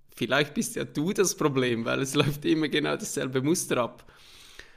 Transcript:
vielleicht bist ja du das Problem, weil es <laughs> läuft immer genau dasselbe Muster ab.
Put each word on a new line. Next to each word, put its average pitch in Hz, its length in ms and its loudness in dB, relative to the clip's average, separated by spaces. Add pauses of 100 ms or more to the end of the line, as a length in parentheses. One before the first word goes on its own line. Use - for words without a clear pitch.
(140)
vielleicht 135 400 0
bist - 220 -4
ja - 80 -4
du 156 280 -2
das 208 240 2
Problem, 127 480 2
weil 127 180 -2
es 135 120 -4
<laughs> - 20 -4
läuft 147 280 2
immer 160 240 2
genau 147 280 0
dasselbe 135 460 -4
Muster 151 360 0
ab. - 320 -4 (680)